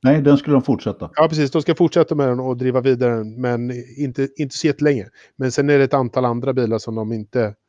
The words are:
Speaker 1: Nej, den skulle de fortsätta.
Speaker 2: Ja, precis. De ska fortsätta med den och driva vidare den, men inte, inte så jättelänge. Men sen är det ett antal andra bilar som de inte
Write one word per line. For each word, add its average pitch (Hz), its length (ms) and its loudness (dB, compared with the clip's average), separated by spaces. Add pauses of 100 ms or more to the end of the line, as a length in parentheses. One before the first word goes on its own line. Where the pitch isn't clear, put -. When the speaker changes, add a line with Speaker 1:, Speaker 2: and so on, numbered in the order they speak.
Speaker 1:
Nej, 147 200 4
den 143 160 6
skulle 143 180 0
de 127 60 4
fortsätta. - 520 -4
Speaker 2:
Ja, 156 140 4
precis. 151 220 0
De 156 120 0
ska 165 120 0
fortsätta 170 400 2
med 143 140 0
den 123 120 -2
och 127 160 -4
driva 127 240 0
vidare 123 340 2
den, 110 260 -8
men 120 320 -4 (260)
inte, 139 380 -4
inte 143 200 -8
så - 100 -4
jättelänge. 143 400 0 (300)
Men 127 160 -2
sen 143 180 0
är 143 80 6
det 139 60 6
ett 131 100 0
antal 127 300 0
andra 120 280 -2
bilar 117 260 0
som 110 160 -8
de 110 180 -6
inte 107 420 -4 (140)